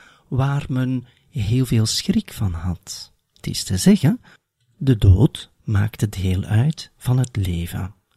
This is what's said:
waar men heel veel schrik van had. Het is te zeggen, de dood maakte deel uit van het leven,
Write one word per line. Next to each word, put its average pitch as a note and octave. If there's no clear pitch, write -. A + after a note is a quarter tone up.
waar C#3
men B2+
heel B2
veel A2
schrik -
van G2
had. -
Het -
is -
te F#2+
zeggen, G3
de C3
dood G2
maakte G#2
deel F#2+
uit A#2+
van B2+
het A#2+
leven, F#2